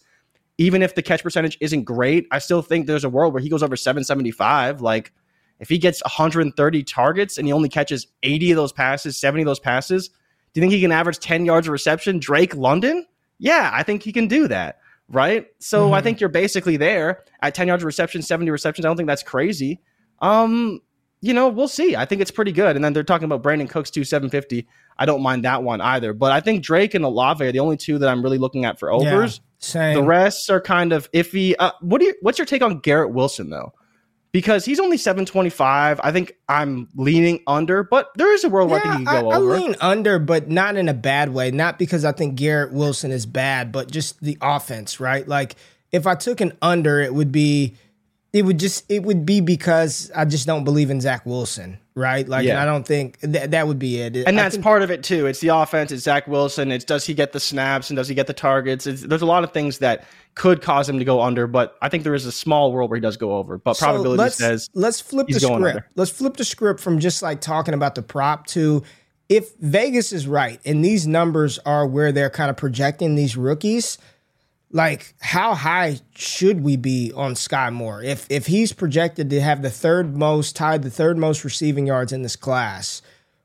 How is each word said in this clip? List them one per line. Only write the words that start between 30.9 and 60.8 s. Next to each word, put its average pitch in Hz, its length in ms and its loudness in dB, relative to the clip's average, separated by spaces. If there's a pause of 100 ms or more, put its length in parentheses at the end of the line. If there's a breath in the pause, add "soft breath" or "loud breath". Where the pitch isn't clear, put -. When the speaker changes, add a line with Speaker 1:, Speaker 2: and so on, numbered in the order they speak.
Speaker 1:
of 147 180 -4
iffy. 185 460 2
Uh, 180 140 2 (100)
what 185 180 2
do 359 80 6
you, 381 140 2
what's 202 160 0
your 320 80 -2
take 269 160 0
on 202 180 0
Garrett 147 340 2
Wilson, 123 360 -2
though? 76 240 -12 (600)
Because 190 300 2
he's 285 160 -2
only 359 180 2
seven 190 280 0
twenty-five. 151 800 2
I 147 80 2
think 180 220 -2 (140)
I'm 139 480 -2
leaning 165 520 2
under, 160 360 0
but 254 320 0
there 370 180 4
is 403 120 2
a 311 40 4
world 190 200 4
where 160 100 4
I - 40 -2
think 415 100 0
Speaker 2:
Yeah, - 60 -2
Speaker 1:
he - 60 -4
could - 200 2
go 110 40 2
Speaker 2:
I, 110 40 4
I - 60 4
Speaker 1:
over. 370 180 4
Speaker 2:
lean 339 240 0
under, 202 380 2
but 151 300 0
not 190 280 0
in 180 100 0
a 147 60 0
bad 135 400 0
way. 127 180 -2
Not 160 260 -2
because 160 280 -2
I 143 80 0
think 143 220 -4
Garrett 147 360 0
Wilson 139 400 -2
is 123 140 -4
bad, 131 480 -4
but 127 180 -6
just 156 320 -8
the 147 180 -4
offense, 135 600 -4
right? 131 260 -2
Like, 139 300 -4 (340 soft breath)
if 180 160 0
I 180 80 2
took - 240 -4
an 180 220 0
under, 156 400 2
it 131 120 -2
would 147 200 0
be, 147 420 2 (560 soft breath)
it 208 140 4
would 185 120 4
just, 180 320 -4
it 202 140 -2
would 180 220 0
be 196 160 4
because 165 720 0
I 160 80 0
just 147 240 0
don't 156 160 -2
believe 143 260 2
in 135 120 -2
Zach 127 240 -4
Wilson, 110 520 -8 (180)
right? 131 300 -2
Like, 131 180 -2
and 127 40 2
Speaker 1:
Yeah. 123 140 2
Speaker 2:
I 147 40 2
don't 147 220 -2
think 143 320 -2
th-, 147 300 -4
that 160 180 2
would 143 120 -2
be 123 200 -4
it. 117 160 -6
Speaker 1:
And 185 240 2
Speaker 2:
I 208 40 4
Speaker 1:
that's 196 120 -2
Speaker 2:
think 190 80 -6
Speaker 1:
part 214 180 4
of 185 100 0
it 170 120 -6
too. 160 220 0
It's 135 160 -2
the 160 80 2
offense. 156 420 2
It's 127 120 -8
Zach 143 260 0
Wilson. 143 420 0
It's 123 140 -4
does 147 200 -2
he 160 80 -6
get 143 200 0
the 135 80 -6
snaps 135 480 -2
and 143 80 -4
does 131 100 -2
he 139 80 -4
get 135 120 0
the 143 60 -8
targets? 135 540 0
It's, 135 140 -8
there's 156 200 -2
a 165 40 -2
lot 170 180 4
of 165 80 -6
things 147 280 -4
that 120 260 0 (280 loud breath)
could 180 280 4
cause 143 260 2